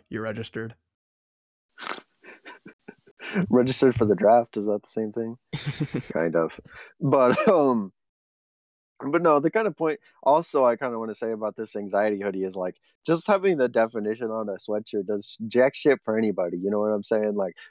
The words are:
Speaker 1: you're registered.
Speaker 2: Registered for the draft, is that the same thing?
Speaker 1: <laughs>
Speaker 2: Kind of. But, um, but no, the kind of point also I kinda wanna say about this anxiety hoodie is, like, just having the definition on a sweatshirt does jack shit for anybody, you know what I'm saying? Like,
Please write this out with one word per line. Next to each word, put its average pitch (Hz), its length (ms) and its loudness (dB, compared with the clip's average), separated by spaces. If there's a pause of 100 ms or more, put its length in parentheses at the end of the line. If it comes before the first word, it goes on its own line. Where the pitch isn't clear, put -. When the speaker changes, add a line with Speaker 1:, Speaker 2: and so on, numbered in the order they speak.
Speaker 1:
you're 110 140 -8
registered. 110 520 -8 (2750)
Speaker 2:
Registered 127 460 4
for 113 100 2
the 104 100 4
draft, 113 420 4
is 104 100 -4
that 104 160 -2
the - 60 -20
same 107 220 -4
thing? 113 260 -6 (160)
Speaker 1:
<laughs> - 600 -6
Speaker 2:
Kind 82 220 0
of. 82 240 -2 (420)
But, 131 460 2
um, 131 460 4 (1160)
but 165 100 0
no, 156 180 4
the 156 120 0
kind 220 160 0
of 170 100 -6
point 156 220 -2 (240)
also 147 420 2
I 117 120 4
kinda 120 220 -6
wanna 113 160 -8
say 113 160 -6
about 107 240 -6
this 110 200 -10
anxiety 104 460 0
hoodie 95 220 -4
is, 95 120 -4
like, 92 220 -6 (280)
just 165 220 0
having 196 300 2
the 127 120 2
definition 113 640 -2
on 110 180 -6
a 98 40 -6
sweatshirt 104 540 -6
does 104 300 -6 (100)
jack 123 280 4
shit 135 300 2
for 110 120 -2
anybody, 90 400 0
you 98 140 -4
know 104 80 0
what 107 120 0
I'm 104 120 -2
saying? 107 320 0
Like, 95 200 -4 (160)